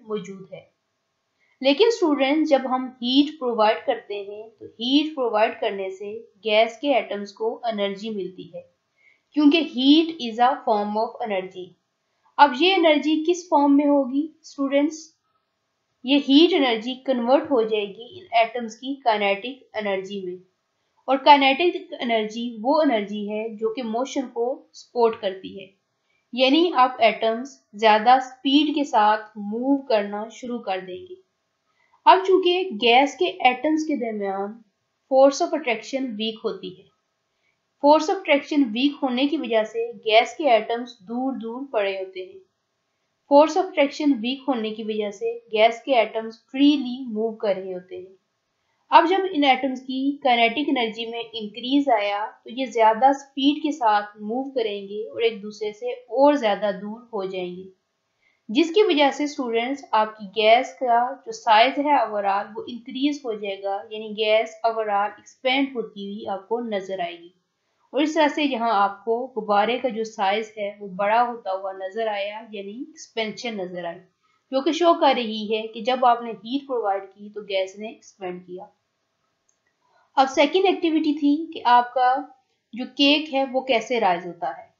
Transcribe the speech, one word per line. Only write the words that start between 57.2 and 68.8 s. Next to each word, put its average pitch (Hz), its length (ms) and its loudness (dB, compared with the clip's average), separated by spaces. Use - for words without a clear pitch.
जाएंगे, 185 420 -10
जिसकी 330 340 2
वजह 294 280 4
से 294 180 -4
students, 247 560 -4
आपकी 214 400 -2
gas 226 380 6
का 240 180 4
जो 226 60 -12
size 240 460 4
है 285 200 2
overall, 208 560 -2
वो - 140 -12
increase 262 560 -4
हो 226 100 -4
जाएगा, 196 400 -6
यानी 214 220 -10
gas 220 520 0
overall 208 520 -2
expand 269 580 -2
होती 202 300 -10
हुई 208 260 -12
आपको 196 340 -6
नजर 190 340 -6
आएगी। 175 320 -10
और 262 100 0
इस 311 120 -2
तरह 311 140 4
से 302 140 -2
यहाँ 233 320 0
आपको 202 420 0